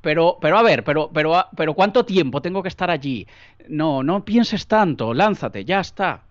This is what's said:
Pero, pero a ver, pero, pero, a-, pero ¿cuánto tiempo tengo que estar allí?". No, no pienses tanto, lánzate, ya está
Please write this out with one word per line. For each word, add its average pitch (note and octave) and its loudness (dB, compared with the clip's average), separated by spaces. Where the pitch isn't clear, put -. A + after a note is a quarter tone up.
Pero, E3 0
pero E3 2
a A3+ 4
ver, D3+ 4
pero, D3+ -2
pero, D#3 0
a-, F3+ 2
pero D#3 -2
¿cuánto G#3 2
tiempo C#3+ 0
tengo F3+ -6
que F#3 -6
estar F3+ -4
allí?". C3+ -4
No, D3+ -2
no F#3+ -2
pienses A3 0
tanto, C#3+ 0
lánzate, C#3 0
ya F#3 0
está F3 -6